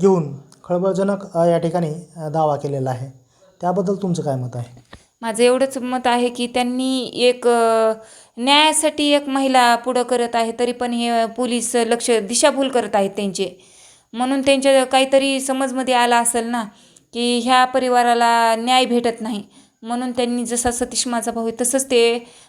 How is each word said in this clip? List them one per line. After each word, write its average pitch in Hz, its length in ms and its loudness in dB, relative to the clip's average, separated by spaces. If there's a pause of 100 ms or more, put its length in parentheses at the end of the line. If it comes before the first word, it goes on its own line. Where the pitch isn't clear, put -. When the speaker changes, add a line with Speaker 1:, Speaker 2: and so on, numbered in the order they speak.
Speaker 1:
घेऊन 170 340 2 (300)
खळबळजनक, 190 720 -2
अ, 170 80 4
या 170 140 4
ठिकाणी, 165 320 -2 (260)
अ, 156 120 -8
दावा 151 280 0
केलेला 139 340 -4
आहे, 127 180 -6 (520)
त्याबद्दल 180 340 -2
तुमचं 180 280 -4
काय 143 140 -2
मत 123 200 -8
आहे? - 260 -12 (400)
Speaker 2:
माझं 226 220 -2
एवढंच 262 340 2
मत 247 280 -4
आहे 247 220 0
की 240 180 -4
त्यांनी 247 680 -4
एक, 247 340 2
अ, 226 440 2 (460)
न्यायासाठी 302 680 2
एक 285 240 2
महिला 262 480 4
पुढं 247 260 -2
करत 240 340 -2
आहे, 226 220 0
तरी 247 140 0
पण 247 180 -4
हे 233 360 0
पोलीस 233 480 -4
लक्ष, 233 360 0
दिशाभूल 240 580 2
करत 226 280 -2
आहेत 196 140 2
त्यांचे. 196 600 -6 (420)
म्हणून 254 280 -2
त्यांच्या 269 440 4
काहीतरी 269 560 2
समजमध्ये 262 540 -2
आलं 240 220 2
असेल 233 300 0
ना 233 180 -4 (480)
की 240 260 0
ह्या 254 260 4
परिवाराला 240 920 2
न्याय 254 280 2
भेटत 233 360 -2
नाही, 208 220 -6 (400)
म्हणून 247 300 -6
त्यांनी 240 320 -2
जसा 240 260 -2
सतीश 240 360 -4
माझा 233 260 -4
भाऊ 233 140 -6
आहे 226 140 -6
तसंच 269 260 0
ते 233 400 2 (220)